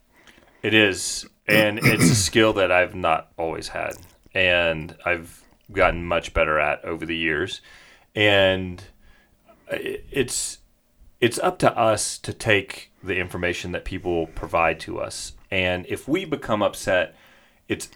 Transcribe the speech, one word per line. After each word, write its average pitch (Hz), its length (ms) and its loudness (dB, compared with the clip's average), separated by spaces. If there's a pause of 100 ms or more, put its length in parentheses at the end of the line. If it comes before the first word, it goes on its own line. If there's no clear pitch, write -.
(640)
It 107 100 0
is. 101 540 2 (220)
And 107 340 4
it's 117 260 4
a 139 60 6
skill 110 380 4
that 92 180 2
I've 90 240 4
not 85 420 0
always 80 300 -6
had. 82 280 -8 (380)
And 87 640 2 (100)
I've 85 380 -6 (280)
gotten 85 340 2
much 85 280 -2
better 78 260 2
at 76 260 -2
over 82 200 -6
the 82 120 -4
years. 80 420 -2 (560)
And 95 680 2 (880)
i-, - 280 -6 (120)
it's, - 460 -4 (640)
it's 117 180 2
up - 200 -2
to - 180 4
us 110 420 0
to - 140 -10
take - 580 -2 (120)
the 92 140 -4
information 90 540 -4
that 85 140 -8
people 85 420 -4
provide 82 540 0
to - 180 -10
us. - 340 -10 (180)
And 90 360 -2
if - 200 -8
we 185 180 -2
become 127 380 -4
upset, 95 520 -2 (520)
it's - 280 -6